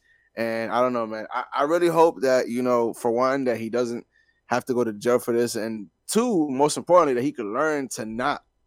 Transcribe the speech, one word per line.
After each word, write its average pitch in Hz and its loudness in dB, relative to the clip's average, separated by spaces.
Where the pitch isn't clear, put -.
And 113 -4
I 117 0
don't 127 2
know, 120 -2
man. 110 -8
I, 127 -4
I 127 0
really 170 2
hope 165 4
that, 127 2
you 120 -2
know, 120 2
for - -2
one, 131 0
that 120 0
he 113 -8
doesn't 117 -4
have 120 0
to 131 -2
go 120 2
to 110 -2
jail 117 2
for 117 -2
this. 117 0
And 110 -6
two, 208 0
most 139 0
importantly, 151 4
that 120 0
he 147 -2
could 110 -8
learn 139 -2
to - -10
not 120 -4